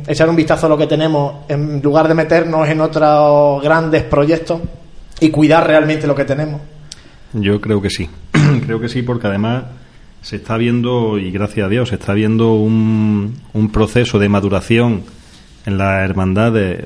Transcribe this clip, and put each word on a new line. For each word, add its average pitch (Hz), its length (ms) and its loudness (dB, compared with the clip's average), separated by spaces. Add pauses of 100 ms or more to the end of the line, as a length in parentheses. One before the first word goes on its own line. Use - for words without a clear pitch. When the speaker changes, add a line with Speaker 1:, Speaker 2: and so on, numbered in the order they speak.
Speaker 1:
mm, - 60 -10
echar 160 180 2
un 170 60 2
vistazo 160 320 2
a - 20 2
lo 151 80 4
que 151 80 2
tenemos 147 640 -2
en 147 320 -4
lugar 151 260 2
de 160 60 2
meternos 160 560 0
en 156 120 0
otros 147 840 4
grandes 160 400 2
proyectos 160 580 0 (580)
y 156 100 4
cuidar 156 360 4
realmente 151 400 2
lo 147 80 0
que 139 120 0
tenemos. 151 360 -6 (720)
Speaker 2:
Yo 101 260 0
creo 104 220 -2
que 98 80 -2
sí. 90 180 -6 (260)
<clears throat> 147 320 2
Creo 113 140 -4
que 117 100 -6
sí, 127 140 -4
porque 117 240 -4
además 113 360 -2 (580)
se - 140 -14
está 113 220 -6
viendo, 120 600 0
y 92 140 -4
gracias 101 340 -4
a 92 40 -4
Dios, 120 200 0
se 107 60 -4
está - 180 -4
viendo 110 400 2
un, 110 840 0 (140)
un 107 180 0
proceso 110 480 0
de 101 100 2
maduración 101 720 0 (640)
en 98 120 -4
la 98 260 0
hermandad 95 480 0
de, 92 340 -2